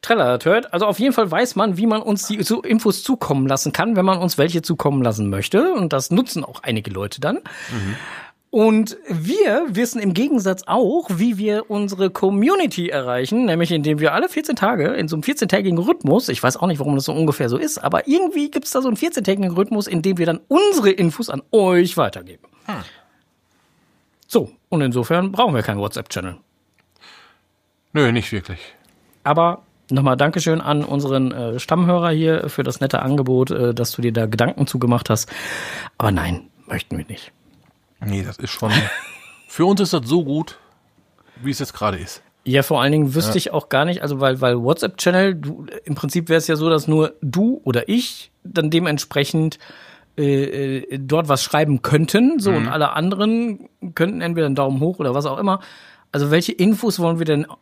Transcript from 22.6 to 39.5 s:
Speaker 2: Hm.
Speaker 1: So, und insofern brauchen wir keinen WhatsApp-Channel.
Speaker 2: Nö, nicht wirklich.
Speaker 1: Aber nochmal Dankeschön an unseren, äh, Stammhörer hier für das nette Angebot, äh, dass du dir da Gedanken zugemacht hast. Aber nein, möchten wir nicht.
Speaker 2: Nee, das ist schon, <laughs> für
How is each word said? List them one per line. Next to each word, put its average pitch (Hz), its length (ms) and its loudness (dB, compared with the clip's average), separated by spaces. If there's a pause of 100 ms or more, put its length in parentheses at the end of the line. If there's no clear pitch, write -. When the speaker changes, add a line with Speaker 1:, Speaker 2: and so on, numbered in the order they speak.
Speaker 2:
Hm. 196 120 -10 (1500)
Speaker 1:
So, 110 240 0 (200)
und 165 100 0
insofern 143 500 0
brauchen 202 240 2
wir 113 80 0
keinen 101 180 -2
WhatsApp-Channel. 95 560 -8 (1600)
Speaker 2:
Nö, 139 200 4
nicht 117 200 -2
wirklich. 92 280 -8 (640)
Speaker 1:
Aber 165 360 2 (300)
nochmal 135 260 2
Dankeschön 160 460 0
an 147 220 0
unseren, 135 480 -2
äh, 120 280 -6
Stammhörer 175 520 2
hier 160 360 0
für 139 140 -4
das 131 180 -4
nette 135 220 0
Angebot, 131 480 2
äh, 120 240 0
dass 120 180 -2
du - 80 -8
dir 120 140 0
da 113 100 2
Gedanken 117 420 0
zugemacht 120 440 0
hast. - 180 0 (720)
Aber 107 140 2
nein, 85 360 -2 (180)
möchten - 300 -6
wir 76 80 -8
nicht. - 260 -18 (680)
Speaker 2:
Nee, 98 220 -4
das 98 140 -8
ist - 160 -10
schon, - 180 -4 (400)
<laughs> - 380 -20
für - 180 0